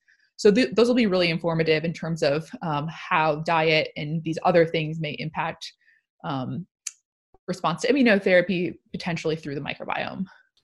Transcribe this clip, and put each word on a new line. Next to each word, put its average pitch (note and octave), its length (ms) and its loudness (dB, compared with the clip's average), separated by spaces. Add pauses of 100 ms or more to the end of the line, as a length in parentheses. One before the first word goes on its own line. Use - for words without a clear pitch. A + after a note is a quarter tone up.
(380)
So G#3 140 6
th-, A#3+ 220 4
those A#3 140 4
will A#3+ 80 4
be A#3 120 4
really F3+ 220 2
informative D#3+ 540 0
in E3 80 -2
terms D#3+ 320 -6
of, D3+ 260 0 (120)
um, D#3 260 -4
how D#3+ 500 0
diet D#3+ 600 2
and D#3+ 260 -6
these D#3+ 200 -6
other E3+ 220 6
things D#3+ 360 -4
may D3 180 -6
impact, D#3+ 540 -8 (500)
um, C#3 420 -6 (840)
response F3 320 -4
to - 100 0
immunotherapy, F#3+ 840 4 (180)
potentially E3 420 -4
through D3 200 -8
the D3 60 -8
microbiome. - 640 -6 (380)